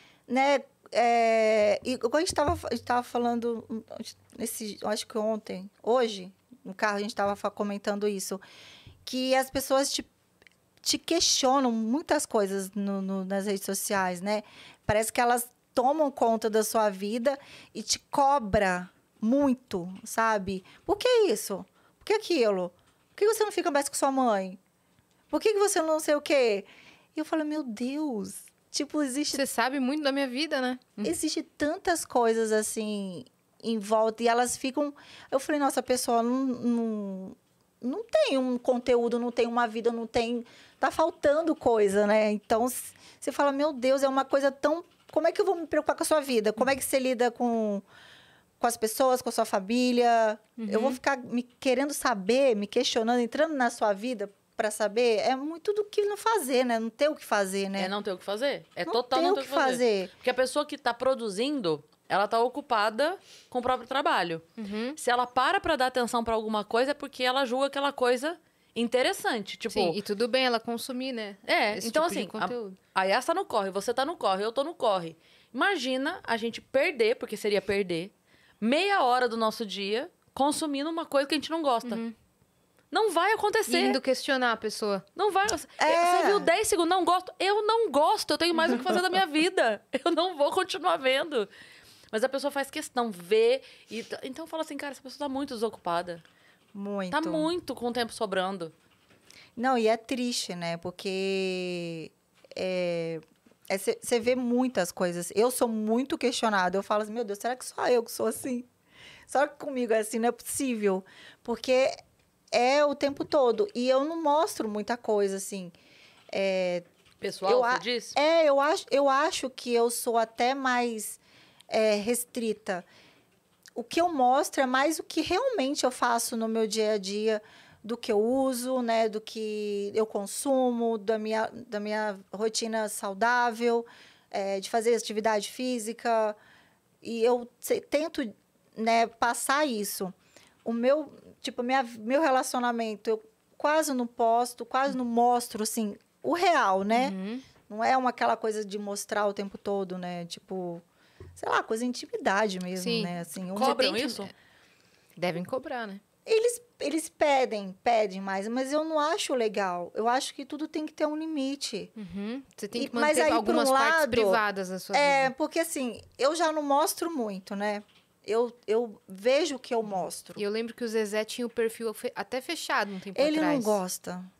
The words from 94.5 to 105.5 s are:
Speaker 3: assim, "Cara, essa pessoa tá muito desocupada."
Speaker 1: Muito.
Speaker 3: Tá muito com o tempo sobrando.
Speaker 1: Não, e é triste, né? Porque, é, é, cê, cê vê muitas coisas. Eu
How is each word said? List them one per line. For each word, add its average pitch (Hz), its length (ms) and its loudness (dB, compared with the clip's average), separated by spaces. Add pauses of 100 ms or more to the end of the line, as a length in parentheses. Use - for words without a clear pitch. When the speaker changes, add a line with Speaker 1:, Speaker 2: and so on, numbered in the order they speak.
Speaker 3:
assim, 311 160 -10
"Cara, 285 140 -8
essa - 100 -20
pessoa 254 160 -16
tá 285 100 -4
muito 269 240 -6
desocupada." 175 680 -4 (500)
Speaker 1:
Muito. 196 380 -6
Speaker 3:
Tá 294 100 -2
muito 320 540 -2
com 240 140 -6
o 233 40 -2
tempo 233 200 -4
sobrando. 185 600 -4 (800)
Speaker 1:
Não, 254 220 0
e 226 100 2
é 220 120 4
triste, 240 560 -4
né? 170 240 -4
Porque, 185 1300 -4 (460)
é, 175 640 -2 (480)
é, 190 100 -2
cê, - 240 -2
cê 240 180 0
vê 247 140 2
muitas 247 580 0
coisas. 175 420 -4
Eu 240 160 4